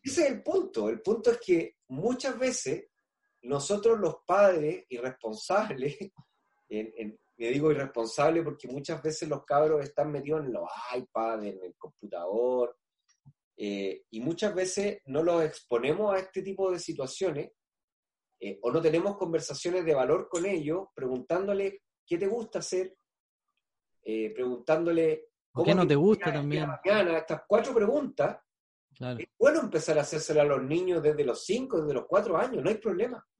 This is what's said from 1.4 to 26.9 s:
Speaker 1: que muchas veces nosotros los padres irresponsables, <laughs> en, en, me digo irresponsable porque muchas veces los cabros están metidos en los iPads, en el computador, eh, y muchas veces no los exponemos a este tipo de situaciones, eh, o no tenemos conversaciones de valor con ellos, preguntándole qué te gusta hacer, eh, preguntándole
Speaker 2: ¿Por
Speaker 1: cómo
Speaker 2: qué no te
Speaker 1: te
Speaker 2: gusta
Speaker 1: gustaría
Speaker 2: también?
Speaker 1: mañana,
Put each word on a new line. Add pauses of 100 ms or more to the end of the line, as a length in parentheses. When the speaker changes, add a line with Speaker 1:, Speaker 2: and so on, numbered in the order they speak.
Speaker 1:
que (120)
muchas
veces (560)
nosotros
los (100)
padres
irresponsables,
<laughs>
en,
en, (160)
me
digo
irresponsable
porque
muchas
veces
los
cabros
están
metidos
en
los (280)
iPads,
en
el
computador, (800)
eh,
y
muchas
veces
no
los
exponemos
a
este
tipo
de
situaciones, (880)
eh,
o
no
tenemos
conversaciones
de
valor
con
ellos,
preguntándole (240)
qué
te
gusta
hacer, (1080)
eh,
preguntándole (240)
Speaker 2:
¿Por
Speaker 1:
cómo
Speaker 2:
qué
no
te
Speaker 1:
te
Speaker 2:
gusta
Speaker 1:
gustaría
Speaker 2:
también?
Speaker 1:
mañana,